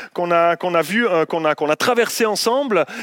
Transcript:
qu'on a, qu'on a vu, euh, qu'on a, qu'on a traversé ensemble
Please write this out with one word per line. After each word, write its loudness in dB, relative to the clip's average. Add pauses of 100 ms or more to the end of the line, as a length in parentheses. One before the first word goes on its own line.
(120)
qu'on -4
a, 4
qu'on -2
a 4
vu, -2
euh, 2
qu'on -2
a, 2
qu'on -2
a 2
traversé 0
ensemble 0 (160)